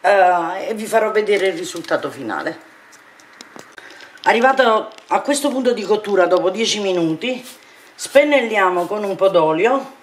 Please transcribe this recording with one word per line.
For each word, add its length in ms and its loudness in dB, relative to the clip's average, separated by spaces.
eh, 640 2
e 60 -6
vi 120 -8
farò 260 0
vedere 360 0
il 100 -2
risultato 540 -6
finale. 580 -10
Arrivato 680 2
a 140 0
questo 280 -2
punto 240 0
di 100 -6
cottura, 420 0
dopo 240 2
dieci 300 -4
minuti, 640 -2
spennelliamo 880 2
con 180 -6
un 120 -4
po' 140 2
d'olio 720 2